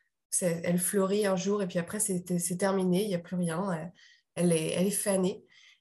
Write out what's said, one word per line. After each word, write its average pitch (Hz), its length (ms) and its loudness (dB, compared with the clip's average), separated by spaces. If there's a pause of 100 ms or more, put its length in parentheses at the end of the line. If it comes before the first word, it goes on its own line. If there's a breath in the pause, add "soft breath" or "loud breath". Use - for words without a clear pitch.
(300)
c'est, 170 340 0
elle 175 140 2
fleurit 196 480 2
un 190 100 2
jour 196 280 0
et 185 40 -4
puis 180 120 -2
après, 170 200 -4
c'est, 180 240 -2 (140)
c'est 175 200 -2
terminé, 190 440 2
il 214 60 0
n'y 190 80 -2
a 170 40 0
plus 170 160 -10
rien. 180 380 -2
Elle, 165 180 -6 (440 soft breath)
elle 175 180 4
est, 160 160 0
elle 180 180 2
est 202 40 0
fanée. 190 520 0 (380 soft breath)